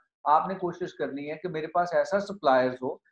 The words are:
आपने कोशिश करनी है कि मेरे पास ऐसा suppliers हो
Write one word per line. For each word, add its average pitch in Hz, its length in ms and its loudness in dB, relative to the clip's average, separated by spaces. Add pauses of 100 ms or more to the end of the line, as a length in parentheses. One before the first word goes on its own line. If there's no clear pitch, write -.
(280)
आपने 160 280 4
कोशिश 170 380 -6
करनी 139 320 -6
है 151 100 -8
कि 165 120 -10
मेरे 156 200 -6
पास 175 260 0
ऐसा 151 260 2
suppliers 131 600 2
हो 139 200 -6 (100)